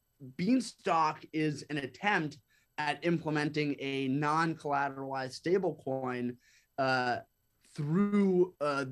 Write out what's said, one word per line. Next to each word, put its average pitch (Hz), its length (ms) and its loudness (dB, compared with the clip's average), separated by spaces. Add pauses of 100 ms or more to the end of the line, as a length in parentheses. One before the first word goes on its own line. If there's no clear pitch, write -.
(360)
Beanstalk 175 840 0 (120)
is 156 340 -2
an 147 100 -4
attempt 156 600 -2 (400)
at 147 240 0
implementing 151 760 0
a 135 300 -2
non-collateralized 139 1300 -2
stablecoin, 131 960 -2 (420)
uh, 127 400 2 (560)
through, 185 840 2
uh, 139 320 0